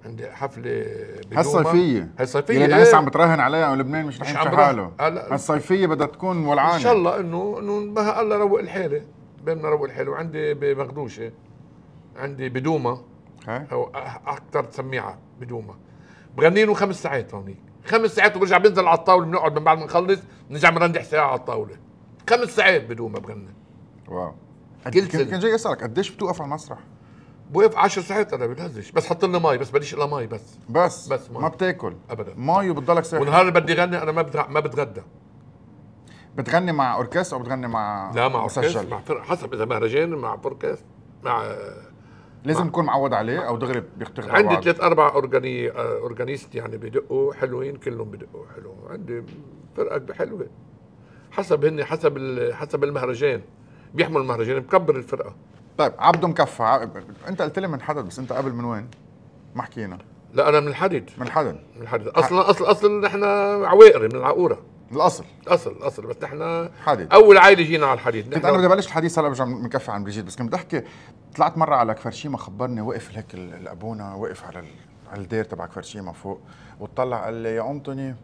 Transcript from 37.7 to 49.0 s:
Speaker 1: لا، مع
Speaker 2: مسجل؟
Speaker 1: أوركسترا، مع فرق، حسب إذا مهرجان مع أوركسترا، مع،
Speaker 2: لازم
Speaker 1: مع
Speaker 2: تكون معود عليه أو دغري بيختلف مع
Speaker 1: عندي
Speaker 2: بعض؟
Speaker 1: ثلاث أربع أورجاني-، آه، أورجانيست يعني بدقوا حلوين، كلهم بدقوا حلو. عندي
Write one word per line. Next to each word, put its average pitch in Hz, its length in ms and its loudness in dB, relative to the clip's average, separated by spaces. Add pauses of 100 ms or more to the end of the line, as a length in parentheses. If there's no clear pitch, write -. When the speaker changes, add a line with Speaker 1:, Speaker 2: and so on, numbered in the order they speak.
Speaker 1:
لا، 120 140 2
مع 123 160 -2
Speaker 2:
مسجل؟ 117 200 -2
Speaker 1:
أوركسترا، 135 260 -2
مع 104 100 -8
فرق، 131 220 -6
حسب 156 320 -6
إذا 110 100 -2
مهرجان 120 460 -2
مع 117 340 -8
أوركسترا، 135 420 -6 (360)
مع، 120 200 -2 (1000)
Speaker 2:
لازم 156 160 0
Speaker 1:
مع 170 80 0
Speaker 2:
تكون 165 160 0
معود 139 280 4
عليه 113 260 0
أو 120 180 -2
دغري 123 260 -4 (140)
بيختلف - 300 -10
مع - 80 -4
Speaker 1:
عندي 185 200 6
Speaker 2:
بعض؟ 190 80 0
Speaker 1:
ثلاث - 180 0
أربع 156 280 4
أورجاني-، 127 680 -2
آه، 117 220 -4
أورجانيست 123 560 -8
يعني 113 220 -8
بدقوا 135 580 -2
حلوين، 131 420 -6
كلهم 113 340 -10
بدقوا - 340 -16 (100)
حلو. 95 200 -18 (160)
عندي 127 320 -10 (540)